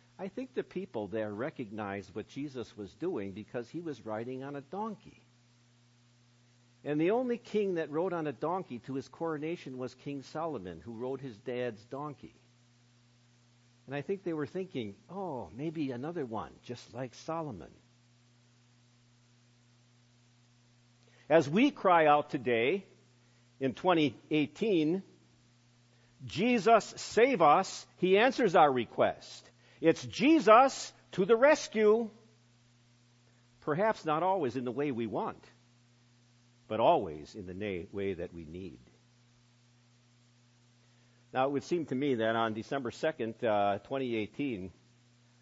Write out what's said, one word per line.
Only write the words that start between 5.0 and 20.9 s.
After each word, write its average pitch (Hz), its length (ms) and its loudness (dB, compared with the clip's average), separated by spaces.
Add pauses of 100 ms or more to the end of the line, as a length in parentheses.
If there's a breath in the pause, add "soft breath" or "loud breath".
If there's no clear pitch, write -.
And 147 160 -2
the 175 120 2
only 240 260 -2
king 196 360 -2
that 156 160 -4
rode 170 220 -2
on 165 140 -4
a 143 60 -4
donkey 151 480 -6
to 131 140 -10
his 135 140 -8
coronation 156 720 -8
was 127 160 -8
King 143 280 -12
Solomon, 117 580 -8
who 107 120 -14
rode 127 280 -8
his 127 180 -12
dad's 123 480 -6
donkey. 143 480 -12 (1500)
And 135 100 -8
I 143 60 -6
think 196 200 -6
they 170 100 -6
were 151 140 -4
thinking, 131 500 -8 (120)
"Oh, 165 460 -10
maybe 151 360 -6
another 139 360 -6
one, 107 260 -8 (100)
just - 300 -14
like 123 220 -10
Solomon." 147 580 -10 (3500 soft breath)